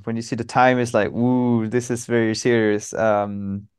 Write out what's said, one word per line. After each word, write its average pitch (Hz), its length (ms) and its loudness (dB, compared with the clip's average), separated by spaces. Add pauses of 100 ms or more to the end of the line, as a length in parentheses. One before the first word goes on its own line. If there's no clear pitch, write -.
when 113 140 -6
you 113 40 -4
see 117 140 -8
the 113 80 -4
time, 127 360 4
it's 120 140 -2
like, 104 200 2
"Ooh, 120 560 2
this 120 200 -2
is 120 160 -6
very 113 300 0
serious." 107 580 0
Um, 101 840 -2